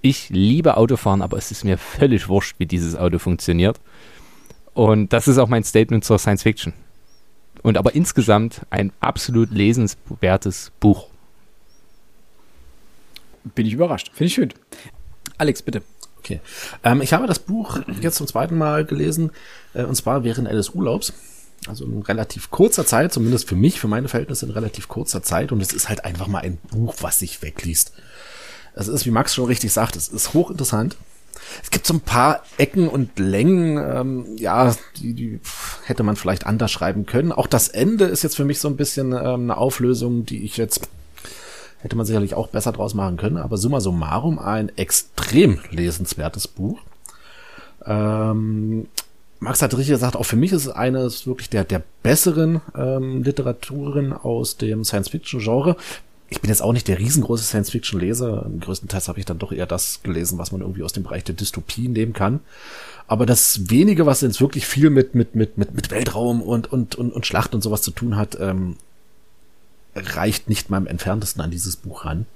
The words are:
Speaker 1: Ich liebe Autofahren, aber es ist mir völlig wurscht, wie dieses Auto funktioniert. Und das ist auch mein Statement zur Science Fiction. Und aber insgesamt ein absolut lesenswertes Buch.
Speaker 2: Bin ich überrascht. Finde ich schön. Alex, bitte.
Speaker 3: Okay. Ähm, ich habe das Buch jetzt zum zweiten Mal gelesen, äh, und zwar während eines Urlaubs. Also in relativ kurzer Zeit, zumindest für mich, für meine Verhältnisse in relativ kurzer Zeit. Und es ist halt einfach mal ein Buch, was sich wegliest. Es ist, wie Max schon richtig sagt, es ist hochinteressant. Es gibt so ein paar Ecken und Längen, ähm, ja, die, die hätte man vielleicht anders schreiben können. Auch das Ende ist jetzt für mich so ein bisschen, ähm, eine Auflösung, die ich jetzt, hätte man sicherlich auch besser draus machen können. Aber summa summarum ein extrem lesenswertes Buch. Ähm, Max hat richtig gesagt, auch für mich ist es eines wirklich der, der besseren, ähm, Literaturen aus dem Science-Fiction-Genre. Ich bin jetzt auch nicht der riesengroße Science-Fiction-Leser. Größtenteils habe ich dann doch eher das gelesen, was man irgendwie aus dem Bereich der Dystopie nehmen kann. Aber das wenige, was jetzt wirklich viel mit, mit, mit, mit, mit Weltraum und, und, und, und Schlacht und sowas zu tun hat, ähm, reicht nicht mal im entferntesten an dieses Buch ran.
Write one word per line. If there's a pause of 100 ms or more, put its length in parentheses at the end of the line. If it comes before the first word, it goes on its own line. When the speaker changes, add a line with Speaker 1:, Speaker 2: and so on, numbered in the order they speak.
Speaker 1:
Ich
liebe
Autofahren,
aber
es
ist
mir
völlig
wurscht,
wie
dieses
Auto
funktioniert. (920)
Und
das
ist
auch
mein
Statement
zur
Science
Fiction. (880)
Und
aber
insgesamt (100)
ein
absolut
lesenswertes
Buch. (2500)
Speaker 2:
Bin
ich
überrascht.
Finde
ich
schön. (840)
Alex,
bitte. (380)
Speaker 3:
Okay. (440)
Ähm,
ich
habe
das
Buch (200)
jetzt
zum
zweiten
Mal
gelesen, (420)
äh,
und
zwar
während
eines
Urlaubs. (540)
Also
in
relativ
kurzer
Zeit,
zumindest
für
mich,
für
meine
Verhältnisse
in
relativ
kurzer
Zeit.
Und
es
ist
halt
einfach
mal
ein (100)
Buch,
was
sich
wegliest. (840)
Es
ist,
wie
Max
schon
richtig
sagt,
es
ist
hochinteressant. (680)
Es
gibt
so
ein
paar (140)
Ecken
und
Längen,
ähm,
ja, (220)
die,
die (460)
hätte
man
vielleicht
anders
schreiben
können.
Auch
das
Ende
ist
jetzt
für
mich
so
ein
bisschen,
ähm,
eine
Auflösung,
die
ich
jetzt, (920)
hätte
man
sicherlich
auch
besser
draus
machen
können.
Aber
summa
summarum
ein
extrem (120)
lesenswertes
Buch. (1080)
Ähm, (520)
Max
hat
richtig
gesagt,
auch
für
mich
ist
es
eines
wirklich
der,
der (220)
besseren, (160)
ähm,
Literaturen
aus
dem
Science-Fiction-Genre. (580)
Ich
bin
jetzt
auch
nicht
der
riesengroße
Science-Fiction-Leser. (120)
Größtenteils
habe
ich
dann
doch
eher
das
gelesen,
was
man
irgendwie
aus
dem
Bereich
der
Dystopie
nehmen
kann. (680)
Aber
das
wenige,
was
jetzt
wirklich
viel
mit,
mit,
mit,
mit,
mit
Weltraum
und,
und,
und,
und
Schlacht
und
sowas
zu
tun
hat,
ähm, (1160)
reicht
nicht
mal
im
entferntesten
an
dieses
Buch
ran. (100)